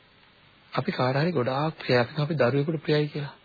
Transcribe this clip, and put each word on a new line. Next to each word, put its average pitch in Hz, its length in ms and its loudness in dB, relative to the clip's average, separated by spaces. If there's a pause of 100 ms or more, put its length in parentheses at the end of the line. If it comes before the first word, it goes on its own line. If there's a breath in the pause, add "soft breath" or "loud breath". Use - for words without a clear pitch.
(720)
අපි 131 200 -2
කාට 131 240 0
හරි 165 160 0
ගොඩාක් 139 420 -2
ප්‍රියයි. 127 240 2
අපි, 120 180 0
අපි 147 200 -2
දරුවෙකුට 143 440 2
ප්‍රියයි 151 280 0
කියලා. 147 260 -8 (100)